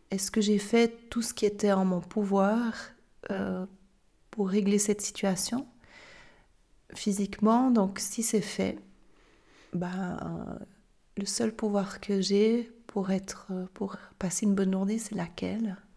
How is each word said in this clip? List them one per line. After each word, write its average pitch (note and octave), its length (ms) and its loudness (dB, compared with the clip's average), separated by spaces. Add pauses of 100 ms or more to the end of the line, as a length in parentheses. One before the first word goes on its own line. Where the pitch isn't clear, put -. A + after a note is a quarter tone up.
(120)
est-ce G3 200 -2
que A3 100 2
j'ai G#3 160 4
fait A#3 540 2
tout A#3+ 100 -2
ce - 140 -4
qui - 100 0
était G#3 260 2
en F#3+ 140 4
mon F3+ 160 2
pouvoir, G#3 720 0 (580)
euh, F#3+ 340 -4 (640)
pour G3 180 -2
régler G3+ 300 4
cette G#3 220 0
situation G3 640 -2 (1300)
physiquement ? G#3+ 760 2
Donc G3 280 4
si - 240 -6
c'est A3 180 2
fait, - 360 -4 (960)
ben, F3+ 500 -4
euh, - 420 -8 (520)
le G3+ 100 -4
seul A3 240 0
pouvoir G3+ 480 -2
que G3 220 0
j'ai A3 500 4 (160)
pour F#3+ 240 -2
être, - 400 -4
euh, F#3 140 -4 (100)
pour G3 220 -6 (220)
passer F#3 280 -2
une G3+ 80 4
bonne F#3+ 180 4
journée, G3 260 0
c'est A3 160 -8
laquelle ? F#3 600 -4 (200)